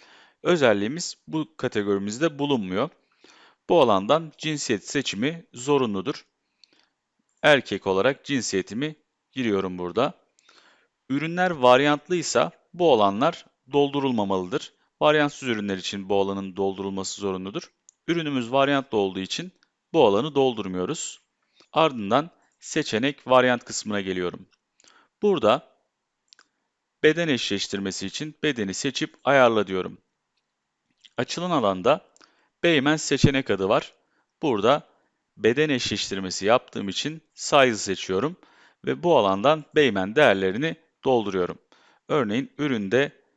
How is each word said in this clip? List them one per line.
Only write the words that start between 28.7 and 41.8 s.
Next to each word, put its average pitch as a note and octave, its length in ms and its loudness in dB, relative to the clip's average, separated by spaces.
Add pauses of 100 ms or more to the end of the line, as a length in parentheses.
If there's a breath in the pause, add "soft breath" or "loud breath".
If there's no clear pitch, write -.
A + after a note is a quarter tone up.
seçip - 500 -6
ayarla A#2 440 4
diyorum. F#2 300 -6 (1200)
Açılan E3+ 340 -6
alanda A2 540 0 (580 soft breath)
Beymen D3+ 320 2
seçenek C#3 540 2
adı F#2+ 200 0
var. C3+ 240 0 (480)
Burada B2+ 560 0 (400)
beden B2 320 2
eşleştirmesi G2 760 -4
yaptığım G#2+ 440 0
için D#3 320 -8 (120)
size C3 440 2
seçiyorum G2 600 -4 (480 soft breath)
ve C3+ 180 -4
bu E3+ 140 4
alandan A2 480 2 (100)
Beymen G#2+ 400 2
değerlerini A#2+ 600 2 (280)
dolduruyorum. G2 540 0 (520 soft breath)